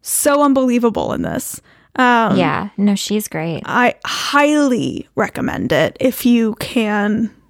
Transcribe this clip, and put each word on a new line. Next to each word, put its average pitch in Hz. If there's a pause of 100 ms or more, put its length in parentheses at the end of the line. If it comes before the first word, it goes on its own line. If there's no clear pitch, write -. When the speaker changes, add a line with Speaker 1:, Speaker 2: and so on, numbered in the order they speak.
Speaker 1:
so 285
unbelievable 247
in -
this. - (360)
Um, 233
Speaker 2:
Yeah. 180
No, 202
she's 214
great. 160
Speaker 1:
I -
highly 285
recommend -
it 151
if -
you 233
can 208 (160)